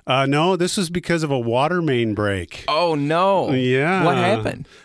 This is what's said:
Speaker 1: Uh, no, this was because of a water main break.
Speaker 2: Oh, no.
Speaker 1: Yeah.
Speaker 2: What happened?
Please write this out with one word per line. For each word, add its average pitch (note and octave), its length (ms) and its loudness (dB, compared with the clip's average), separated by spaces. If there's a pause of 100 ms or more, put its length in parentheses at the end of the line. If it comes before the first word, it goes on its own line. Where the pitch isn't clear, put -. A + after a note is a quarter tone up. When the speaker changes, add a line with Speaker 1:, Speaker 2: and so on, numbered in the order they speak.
Speaker 1:
Uh, C3+ 200 2
no, D#3 320 2
this F3 180 -2
was F3 140 -2
because E3+ 340 -2
of D3 80 -2
a C3+ 80 0
water C3 420 0
main A#2+ 320 0
break. G2+ 540 -4
Speaker 2:
Oh, D#3+ 280 0
no. D#3+ 580 0
Speaker 1:
Yeah. C3+ 500 2
Speaker 2:
What E3+ 140 2
happened? F3+ 500 -2 (180)